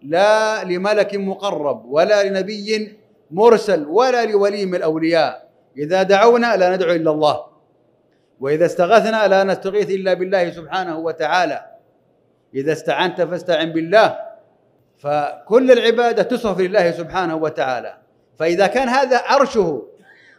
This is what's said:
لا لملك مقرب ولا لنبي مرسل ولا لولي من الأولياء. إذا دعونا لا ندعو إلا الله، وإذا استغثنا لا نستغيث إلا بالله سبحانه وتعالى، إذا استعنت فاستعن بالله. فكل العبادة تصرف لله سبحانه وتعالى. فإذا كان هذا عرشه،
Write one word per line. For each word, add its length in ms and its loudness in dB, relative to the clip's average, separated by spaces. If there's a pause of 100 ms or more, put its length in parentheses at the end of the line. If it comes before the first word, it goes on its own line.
لا 600 0
لملك 500 0
مقرب 720 -4
ولا 400 2
لنبي 760 -6 (320)
مرسل 580 4
ولا 360 2
لولي 420 0
من 80 -6
الأولياء. 760 -2 (280)
إذا 260 -2
دعونا 540 4
لا 200 2
ندعو 140 0
إلا 200 0
الله، 340 0 (960)
وإذا 260 0
استغثنا 600 2
لا 160 4
نستغيث 460 -4
إلا 240 -2
بالله 360 -2
سبحانه 480 -8
وتعالى، 680 -4 (880)
إذا 180 -2
استعنت 500 -4
فاستعن 500 -4
بالله. 580 0 (680)
فكل 720 2
العبادة 500 2
تصرف 380 -2
لله 300 2
سبحانه 460 -4
وتعالى. 640 -4 (400)
فإذا 280 2
كان 220 0
هذا 300 2
عرشه، 680 0 (520)